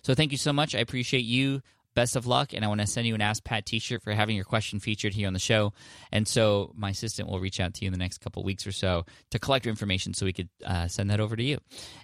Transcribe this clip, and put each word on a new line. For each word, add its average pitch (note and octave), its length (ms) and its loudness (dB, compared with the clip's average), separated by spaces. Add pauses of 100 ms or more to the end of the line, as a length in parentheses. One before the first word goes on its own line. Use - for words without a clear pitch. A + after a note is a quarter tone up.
So C3 120 2
thank D3+ 160 4
you C#3 80 -2
so D3 140 2
much. D3 240 0
I - 20 2
appreciate B2 460 0
you. C3+ 360 2 (340)
Best A#2+ 220 2
of A#2+ 100 -2
luck, B2+ 280 2
and G#2+ 100 -2
I G#2 40 2
wanna G#2 180 0
send A#2 200 0
you A2+ 80 2
an G#2+ 60 0
Ask G#2 240 0
Pat A2 220 -2
t-shirt A2+ 360 -4
for G#2 120 -2
having G#2+ 200 2
your F#2+ 120 -2
question G#2+ 340 -2
featured G#2+ 320 -2
here G#2 140 0
on F#2 80 0
the F#2 40 -2
show. G#2 360 4 (360)
And G#2+ 160 2
so G#2 480 4
my G2+ 140 -6
assistant G2+ 400 -6
will F#2 100 -2
reach F#2+ 220 -4
out F#2 140 -2
to - 100 -6
you F#2+ 40 0
in F#2 40 0
the F2+ 60 -2
next F2+ 240 -4
couple - 200 -8
weeks F#2+ 240 -4
or F#2+ 60 -4
so F2+ 320 0 (240)
to A2+ 100 -2
collect C3 280 0
your A2+ 60 0
information F#2+ 420 -2
so - 100 -2
we F#2 80 2
could, F2+ 160 -8 (160)
uh, F2 240 0
send G2+ 220 0
that G#2 100 2
over G#2+ 160 -2
to A2+ 60 -2
you. C#3 160 -2 (460)